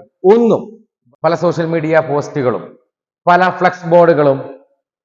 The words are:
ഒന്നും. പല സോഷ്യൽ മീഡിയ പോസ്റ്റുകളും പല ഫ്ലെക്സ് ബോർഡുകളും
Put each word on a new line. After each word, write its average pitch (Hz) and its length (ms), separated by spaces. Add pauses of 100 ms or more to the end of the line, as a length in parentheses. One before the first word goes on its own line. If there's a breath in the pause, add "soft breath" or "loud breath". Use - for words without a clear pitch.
(340)
ഒന്നും. 226 520 (380)
പല 165 120
സോഷ്യൽ 165 300
മീഡിയ 160 340 (100)
പോസ്റ്റുകളും 135 760 (440)
പല 180 220
ഫ്ലെക്സ് 175 360
ബോർഡുകളും 151 720 (500)